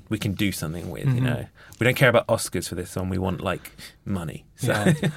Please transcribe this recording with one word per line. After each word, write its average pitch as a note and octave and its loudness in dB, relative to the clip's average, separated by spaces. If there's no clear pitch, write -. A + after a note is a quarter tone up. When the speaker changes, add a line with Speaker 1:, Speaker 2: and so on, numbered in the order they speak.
Speaker 1:
we A2 -2
can G2+ 0
do G2 2
something E2+ -6
with, A#1 -4
you C3 4
Speaker 2:
Mm-hmm. B2+ 2
Speaker 1:
know? C#3 -2
We A2+ 2
don't B2+ 4
care C3 4
about A2+ 4
Oscars - -2
for F2 -8
this F2+ -8
one. F#2 -2
We F#2 0
want, F#2 -2
like, F2+ -6
money." F2+ -6
So. B2 0
Speaker 2:
Yeah. D3 4